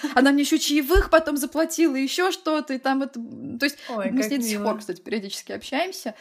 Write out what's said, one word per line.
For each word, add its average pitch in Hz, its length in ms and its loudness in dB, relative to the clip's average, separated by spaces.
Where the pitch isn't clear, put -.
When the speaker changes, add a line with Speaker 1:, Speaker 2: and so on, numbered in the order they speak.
Speaker 1:
<laughs> 294 120 -4
Speaker 2:
Она 269 160 8
мне 285 100 4
еще 294 160 2
чаевых 294 520 2
потом 320 280 4
заплатила, 311 580 0
и 269 80 0
еще 359 280 0
что-то, 311 420 -2
и 262 40 -2
там 269 260 0
это... 254 160 -8
То 277 60 0
есть - 120 -2
Speaker 1:
Ой, 214 240 -4
Speaker 2:
мы 254 100 2
с - 20 2
Speaker 1:
как - 80 -2
Speaker 2:
ней 285 80 -2
до 240 60 -2
сих 214 140 -2
Speaker 1:
мило. 202 120 -4
Speaker 2:
пор, 214 80 -4
кстати, 180 220 -10
периодически 202 520 -8
общаемся. 262 680 -6